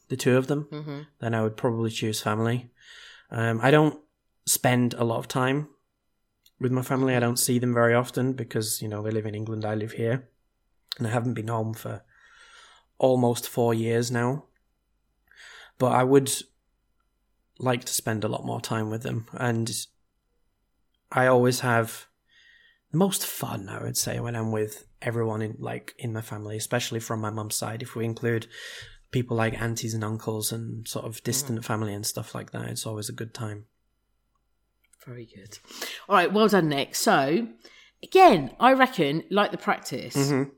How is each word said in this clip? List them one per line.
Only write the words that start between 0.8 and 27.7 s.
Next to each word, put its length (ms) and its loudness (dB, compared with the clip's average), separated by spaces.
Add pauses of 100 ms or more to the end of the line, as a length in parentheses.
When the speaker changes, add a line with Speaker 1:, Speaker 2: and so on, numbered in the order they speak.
Speaker 1:
then 140 -2
I 80 0
would 160 -2
probably 320 0
choose 320 -4
family. 480 -2 (600)
Um, 320 0
I 80 4
don't 300 6 (460)
spend 480 2
a 100 0
lot 140 0
of 100 -8
time 400 0 (880)
with 140 0
my 80 2
family. 340 2
I 60 4
don't 180 0
see 200 2
them 160 0
very 180 6
often 400 0
because, 480 -4
you 80 -8
know, 140 -6
they 80 -4
live 160 -2
in 80 -8
England, 320 -6
I 80 -2
live 180 -4
here. 380 -2 (680)
And 100 -4
I 40 -2
haven't 240 -2
been 140 -6
home 260 -2
for 280 -10 (920)
almost 500 2
four 280 2
years 360 0
now. 360 -2 (1300)
But 140 2
I 100 4
would 300 6 (1300)
like 260 0
to 80 -8
spend 320 -2
a 40 0
lot 160 -4
more 160 -4
time 300 -2
with 120 -4
them. 300 -4
And 380 -2 (1400)
I 140 4
always 340 4
have 460 0 (840)
the 80 0
most 280 2
fun, 420 -8
I 140 -8
would 140 -6
say, 240 -4
when 160 -6
I'm 160 -2
with 340 -4 (160)
everyone 400 -2
in, 160 -6
like, 400 -10
in 140 -6
my 80 -6
family, 360 -10
especially 440 -4
from 200 -6
my 100 -2
mum's 260 -6
side. 260 -6